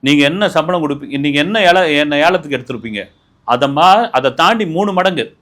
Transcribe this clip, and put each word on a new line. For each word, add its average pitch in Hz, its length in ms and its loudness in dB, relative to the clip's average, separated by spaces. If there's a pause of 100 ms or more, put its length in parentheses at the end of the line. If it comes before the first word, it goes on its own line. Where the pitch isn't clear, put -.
நீங்க 143 240 2
என்ன 180 240 0
சம்பளம் 160 400 -2
கொடுப்பீங்க, 143 300 -8
நீங்க 143 220 -2
என்ன 185 320 2
ஏல-, 175 240 2
என்ன 147 200 0
ஏலத்துக்கு 151 400 0
எடுத்திருப்பீங்க, 110 520 -8 (360)
அதை 123 240 0
மா-, 185 420 4
அதை 127 240 0
தாண்டி 202 320 -4
மூணு 185 260 -4
மடங்கு. 180 500 -2